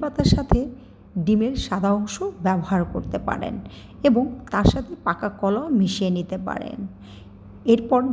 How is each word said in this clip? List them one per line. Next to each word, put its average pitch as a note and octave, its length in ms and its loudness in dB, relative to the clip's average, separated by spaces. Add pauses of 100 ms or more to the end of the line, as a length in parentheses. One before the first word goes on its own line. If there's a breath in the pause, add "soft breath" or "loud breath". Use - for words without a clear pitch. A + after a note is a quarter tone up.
পাতার D4 340 0
সাথে C#4 240 4 (640 loud breath)
ডিমের A3 300 2 (100)
সাদা G3 240 0 (100)
অংশ G#3 160 -4 (300)
ব্যবহার F#3 360 2 (120)
করতে F3+ 240 -4 (100)
পারেন - 280 -4 (480 loud breath)
এবং B3 200 6 (260)
তার G3 240 4
সাথে C4 180 -6 (120)
পাকা F3 260 -2 (100)
কলাও G#3 260 0 (140)
মিশিয়ে F#3 380 2
নিতে F3 200 -4 (100)
পারেন। - 300 -6 (880 loud breath)
এরপর A#3 340 4 (140)